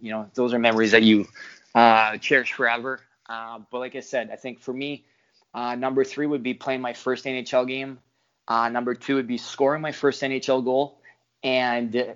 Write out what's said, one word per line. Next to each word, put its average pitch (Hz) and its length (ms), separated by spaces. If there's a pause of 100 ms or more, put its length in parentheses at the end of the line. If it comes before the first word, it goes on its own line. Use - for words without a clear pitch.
you 113 80
know, 110 240
those 123 180
are 120 60
memories 113 320
that 113 140
you, 107 240 (440)
uh, 110 460
cherish 131 340
forever. 123 460 (300)
Uh, 113 320 (100)
but 123 80
like 127 160
I 131 60
said, 120 320
I - 20
think 117 260
for 131 120
me, 139 320 (500)
uh, 123 220
number 131 260
three 143 240
would 143 160
be 123 100
playing 131 280
my 123 140
first 127 340
N 131 80
H 123 180
L 127 100
game. 131 360 (480)
Uh, 117 220
number 120 240
two 143 200
would 127 140
be 120 100
scoring 147 440
my 156 100
first 139 320
N 135 80
H 131 160
L 131 140
goal. 131 360 (460)
And, 123 500
uh, 123 100 (100)